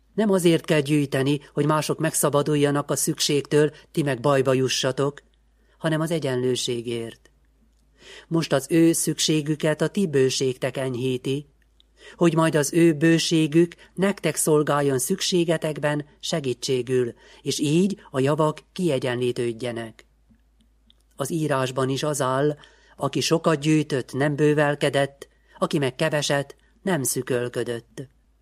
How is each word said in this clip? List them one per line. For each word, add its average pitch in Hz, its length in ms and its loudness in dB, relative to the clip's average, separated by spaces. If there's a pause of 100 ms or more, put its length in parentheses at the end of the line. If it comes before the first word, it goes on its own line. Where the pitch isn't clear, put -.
(180)
Nem 214 120 2
azért 175 340 4
kell 156 160 2
gyűjteni, 143 600 0 (120)
hogy 147 140 0
mások 151 320 0
megszabaduljanak 143 920 0
a 147 60 0
szükségtől, 147 760 0 (220)
ti 165 100 -2
meg 135 180 -2
bajba 135 320 2
jussatok, 131 680 -2 (560)
hanem 156 220 -2
az 160 100 -2
egyenlőségért. 123 1200 -4 (1000)
Most 165 240 -2
az 135 180 0
ő 165 220 4
szükségüket 156 880 -2
a 160 80 0
ti 196 180 0
bőségtek 131 680 0
enyhíti, 131 680 -4 (720)
hogy 170 180 4
majd 160 200 2
az 147 180 2
ő 170 220 6
bőségük 160 800 2 (200)
nektek 180 420 -2
szolgáljon 147 640 2
szükségetekben 156 1080 -2 (140)
segítségül, 127 960 -2 (280)
és 139 160 -4
így 170 420 0 (100)
a 135 100 -2
javak 151 380 0 (140)
kiegyenlítődjenek. 123 1300 -4 (1120)
Az 135 140 -6
írásban 135 580 -2
is 135 140 -4
az 147 180 -4
áll, 139 360 0 (400)
aki 135 240 -4
sokat 165 400 0
gyűjtött, 151 520 0
nem 143 240 0
bővelkedett, 147 920 0 (300)
aki 175 200 -2
meg 135 160 -2
keveset, 147 640 -2 (260)
nem 175 200 -2
szükölködött. 123 1080 -4 (340)